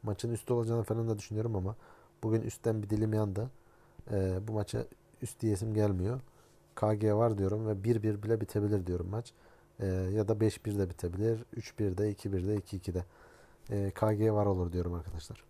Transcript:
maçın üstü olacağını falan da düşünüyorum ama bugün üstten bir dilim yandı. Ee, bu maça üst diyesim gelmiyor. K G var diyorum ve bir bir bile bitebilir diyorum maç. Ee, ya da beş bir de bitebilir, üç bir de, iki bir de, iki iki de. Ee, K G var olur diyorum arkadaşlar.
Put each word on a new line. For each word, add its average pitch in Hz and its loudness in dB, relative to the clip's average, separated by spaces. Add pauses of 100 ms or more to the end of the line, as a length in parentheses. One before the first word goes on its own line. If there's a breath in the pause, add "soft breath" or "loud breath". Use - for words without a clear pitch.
maçın 113 -2
üstü 117 -2
olacağını 117 2
falan 113 -2
da 107 0
düşünüyorum 110 -4
ama 95 -2 (460 loud breath)
bugün 113 2
üstten 110 -2
bir 101 -8
dilim 107 2
yandı. 107 0 (600 loud breath)
Ee, 95 2
bu 110 -6
maça 110 -4 (360)
üst - -12
diyesim 110 0
gelmiyor. 104 2 (540 soft breath)
K 107 2
G 104 4
var 110 4
diyorum 104 0
ve 101 -2
bir 113 4
bir 104 0
bile 107 2
bitebilir 104 0
diyorum 87 -2
maç. 110 -6 (480 loud breath)
Ee, 101 -2
ya 95 0
da 107 2
beş - 2
bir 104 0
de 92 2
bitebilir, 107 -2
üç - -10
bir 95 2
de, 104 2
iki 98 -6
bir 92 0
de, 104 0
iki 98 -6
iki 90 -6
de. 90 -2 (680 loud breath)
Ee, 98 0
K 110 2
G 110 4
var 104 4
olur 92 2
diyorum 87 -2
arkadaşlar. 85 -10